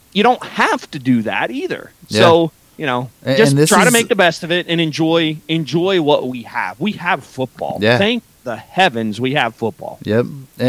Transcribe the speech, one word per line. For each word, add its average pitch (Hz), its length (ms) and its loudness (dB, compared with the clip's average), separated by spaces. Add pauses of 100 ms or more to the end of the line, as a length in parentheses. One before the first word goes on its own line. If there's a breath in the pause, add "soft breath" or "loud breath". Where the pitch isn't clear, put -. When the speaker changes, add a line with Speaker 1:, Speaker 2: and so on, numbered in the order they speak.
(120)
Speaker 1:
you 196 120 2
don't 240 200 2
have - 480 -2
to 160 60 -10
do 123 240 2
that 107 300 -4
either. 277 400 -8 (160)
Speaker 2:
Yeah. - 120 0
Speaker 1:
So, 165 320 4 (240)
you 156 100 -8
know, 123 240 -4 (140)
Speaker 2:
A-, 127 120 0
Speaker 1:
just 214 160 6
Speaker 2:
and 139 60 4
this 156 100 4
Speaker 1:
try 190 140 6
to 226 60 4
Speaker 2:
is 240 40 4
Speaker 1:
make 226 160 2
the 233 80 0
best 180 280 2
of 156 80 -6
it 175 160 0
and 170 120 0
enjoy, 160 560 0 (120)
enjoy 165 540 0
what 143 260 2
we 127 140 -8
have. 104 380 -8
We 208 120 -2
have 165 320 -4
football. - 560 -8
Speaker 2:
Yeah. 117 180 4
Speaker 1:
Thank 226 260 0 (200)
the 110 120 -8
heavens 113 640 -2
we 131 140 -2
have 123 200 -2
football. - 480 -8
Speaker 2:
Yep. 117 240 0 (320)
A-, - 100 -6